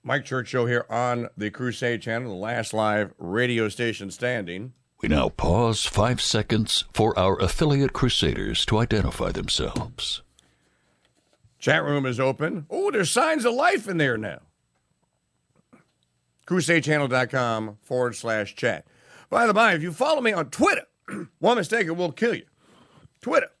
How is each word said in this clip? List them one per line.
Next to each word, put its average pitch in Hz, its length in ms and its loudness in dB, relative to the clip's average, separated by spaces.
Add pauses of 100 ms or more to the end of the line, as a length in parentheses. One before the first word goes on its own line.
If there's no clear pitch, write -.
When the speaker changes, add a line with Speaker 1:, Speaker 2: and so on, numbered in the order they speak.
Speaker 1:
Mike 131 160 0
Church 131 260 -6
Show 120 180 2
here 120 200 0
on 120 480 -2
the 104 140 -4
Crusade 120 540 -4
Channel, 117 260 -6
the 98 60 -10
last 110 400 -6
live 107 420 2
radio 113 520 0
station 98 420 -4
standing. 113 640 -6 (280)
Speaker 2:
We - 80 -4
now 67 200 2
pause 110 540 2
five 117 380 2
seconds 107 720 0
for 113 240 2
our 92 240 2
affiliate 139 500 2
crusaders - 760 0
to 110 100 2
identify 104 540 0
themselves. - 920 -4 (1400)
Speaker 1:
Chat 156 260 2
room 143 220 0
is 123 140 -2
open. 147 500 -2
Oh, 403 220 -2
there's 196 180 2
signs 302 360 2
of 240 100 2
life 285 320 0
in 185 100 -4
there 139 180 2
now. 104 260 -8 (2000)
Crusade 165 380 2
channel 147 240 2
dot 127 240 0
com 110 500 -2
forward 123 340 -2
slash 107 400 -4
chat. 101 300 -2 (460)
By 233 160 4
the 208 80 4
by, 220 180 6
if 160 80 0
you 170 100 -4
follow 285 300 0
me 226 120 2
on 160 180 -2
Twitter, 359 340 2 (260)
<clears throat> - 280 -12
one 220 180 4
mistake, 214 300 0
it 165 100 -4
will 175 140 -2
kill 220 240 0
you. - 100 -12 (760)
Twitter. 320 280 2 (120)